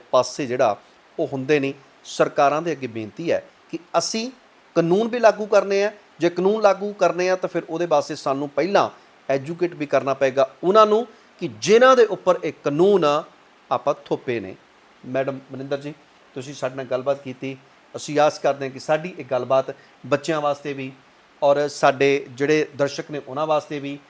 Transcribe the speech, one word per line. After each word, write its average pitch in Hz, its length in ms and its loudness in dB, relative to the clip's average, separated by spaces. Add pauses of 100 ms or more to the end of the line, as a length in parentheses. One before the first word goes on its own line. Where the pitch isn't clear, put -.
(120)
ਪਾਸੇ 127 340 2
ਜਿਹੜਾ 120 320 2 (420)
ਉਹ 156 80 -2
ਹੁੰਦੇ 139 320 0
ਨਹੀਂ। 139 140 -4 (300)
ਸਰਕਾਰਾਂ 147 580 2
ਦੇ 170 100 -4
ਅੱਗੇ 135 160 -6
ਬੇਨਤੀ 110 440 -8
ਹੈ 95 140 -2 (260)
ਕਿ 165 80 -8 (180)
ਅਸੀਂ 226 340 -4 (440)
ਕਾਨੂੰਨ 175 320 2
ਵੀ 240 120 -4
ਲਾਗੂ 208 260 4
ਕਰਨੇ 196 380 2
ਆ, 208 80 -2 (280)
ਜੇ 165 100 2
ਕਾਨੂੰਨ 190 320 0
ਲਾਗੂ 202 320 2
ਕਰਨੇ 180 360 0
ਆ 185 60 2
ਤਾਂ 180 140 -4
ਫਿਰ 170 200 -4
ਉਹਦੇ 165 160 -4
ਵਾਸਤੇ 151 300 0
ਸਾਨੂੰ 139 340 -4
ਪਹਿਲਾਂ 160 400 0 (400)
ਐਜੂਕੇਟ 165 440 -4
ਵੀ 147 120 -8
ਕਰਨਾ 135 280 0
ਪਏਗਾ 135 500 0
ਉਹਨਾਂ 214 220 6
ਨੂੰ 214 220 0 (320)
ਕਿ 170 100 -6 (120)
ਜਿਨ੍ਹਾਂ 233 340 6
ਦੇ 233 100 6
ਉੱਪਰ 185 380 0
ਇਹ 151 100 -4 (100)
ਕਾਨੂੰਨ 170 420 4
ਆ, 147 180 2 (480)
ਆਪਾਂ 139 220 -2 (120)
ਥੋਪੇ 123 340 -4
ਨੇ। 95 160 -12 (500)
ਮੈਡਮ 131 340 -4 (120)
ਮਨਿੰਦਰ 135 260 -8
ਜੀ, 147 160 -10 (400)
ਤੁਸੀਂ 135 200 -12
ਸਾਡੇ 131 220 -6
ਨਾਲ 135 100 -8
ਗੱਲਬਾਤ 131 360 -4
ਕੀਤੀ, 135 360 -10 (380)
ਅਸੀਂ 147 240 -4
ਆਸ 147 200 2
ਕਰਦੇ 139 260 -2
ਹਾਂ 131 60 -8
ਕਿ 131 80 -14
ਸਾਡੀ 160 400 -4
ਇਹ 135 120 -12
ਗੱਲਬਾਤ 127 440 0 (300)
ਬੱਚਿਆਂ 147 360 -2
ਵਾਸਤੇ 143 320 -4
ਵੀ 135 180 -10 (520)
ਔਰ 143 240 4
ਸਾਡੇ 139 640 2
ਜਿਹੜੇ 143 380 0 (100)
ਦਰਸ਼ਕ 143 340 -4
ਨੇ 143 160 -8
ਉਹਨਾਂ 143 200 -4
ਵਾਸਤੇ 151 320 -2
ਵੀ, 139 200 -10 (100)